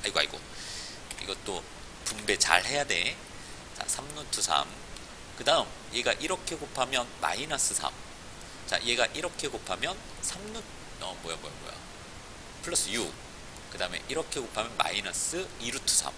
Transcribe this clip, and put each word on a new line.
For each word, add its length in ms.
아이고, 160
아이고. 200
이것도 400
분배 320
잘 260
해야 200
돼. 340
자, 120
삼 260
루트 280
삼. 260
그 80
다음 240
얘가 220
이렇게 420
곱하면 520
마이너스 520
삼. 180
자, 160
얘가 240
이렇게 400
곱하면 500
삼 180
루트, 100
어, 240
뭐야, 140
뭐야, 240
뭐야. 120
플러스 300
육. 200
그 80
다음에 200
이렇게 300
곱하면 380
마이너스 720
이 120
루트 200
삼. 260